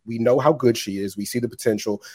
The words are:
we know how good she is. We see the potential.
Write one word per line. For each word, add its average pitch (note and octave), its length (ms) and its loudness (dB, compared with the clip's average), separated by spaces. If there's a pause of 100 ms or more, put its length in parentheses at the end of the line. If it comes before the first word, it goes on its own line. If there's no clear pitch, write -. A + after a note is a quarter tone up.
we A#2 120 -6
know A#2+ 220 4
how D3 140 4
good B2+ 240 4
she G2 200 -6
is. G2 180 -6
We G2+ 100 -6
see B2 140 -4
the A#2 80 -4
potential. G#2+ 540 -2 (140)